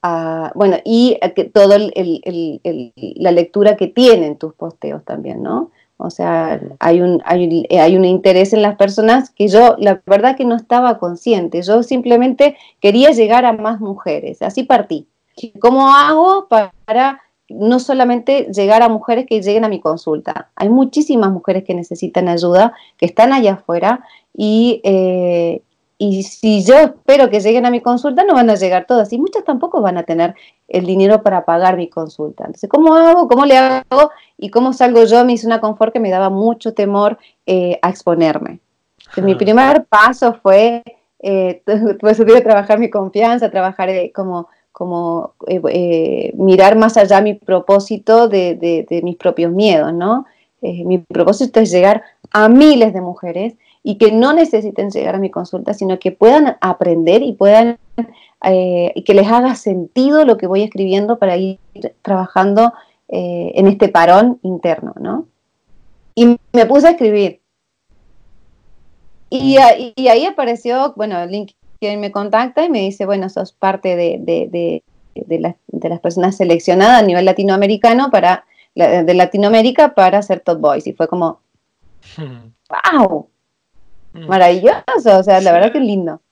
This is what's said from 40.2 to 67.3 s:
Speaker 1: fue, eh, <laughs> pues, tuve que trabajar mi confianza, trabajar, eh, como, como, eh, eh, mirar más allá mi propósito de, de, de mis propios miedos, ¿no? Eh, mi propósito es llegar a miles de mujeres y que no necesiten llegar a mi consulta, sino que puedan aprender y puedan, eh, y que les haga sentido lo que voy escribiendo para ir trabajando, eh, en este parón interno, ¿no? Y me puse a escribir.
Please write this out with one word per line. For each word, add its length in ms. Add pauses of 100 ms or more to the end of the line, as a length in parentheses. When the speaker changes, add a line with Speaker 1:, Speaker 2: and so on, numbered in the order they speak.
Speaker 1:
fue, 400 (380)
eh, 460
<laughs> 340
pues, 180
tuve 160
que 60
trabajar 380
mi 100
confianza, 600
trabajar, 380
eh, 260
como, 340 (240)
como, 600 (120)
eh, 140 (100)
eh, 640
mirar 380
más 220
allá 240
mi 140
propósito 920
de, 300
de, 340
de 120
mis 140
propios 360
miedos, 420
¿no? 320 (360)
Eh, 220
mi 140
propósito 640
es 100
llegar 320 (300)
a 160
miles 440
de 80
mujeres 540 (300)
y 140
que 120
no 220
necesiten 580
llegar 240
a 40
mi 120
consulta, 440
sino 260
que 100
puedan 500
aprender 600
y 120
puedan, 440 (640)
eh, 540
y 80
que 100
les 140
haga 260
sentido 720
lo 140
que 100
voy 160
escribiendo 560
para 160
ir 240 (420)
trabajando, 680 (360)
eh, 460
en 140
este 200
parón 540
interno, 560
¿no? 280 (880)
Y 200 (160)
me 140
puse 220
a 40
escribir. 480 (1900)